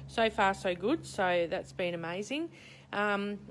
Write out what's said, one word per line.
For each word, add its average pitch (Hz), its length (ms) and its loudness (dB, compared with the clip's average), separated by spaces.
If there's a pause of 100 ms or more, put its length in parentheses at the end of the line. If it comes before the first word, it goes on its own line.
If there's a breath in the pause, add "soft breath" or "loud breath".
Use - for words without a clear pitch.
so 226 220 2
far 202 240 4
so 190 200 -2
good, 220 320 0
so 180 440 2
that's - 240 -4
been 175 200 -2
amazing. 202 560 -4 (420 loud breath)
Um, 202 460 0 (140)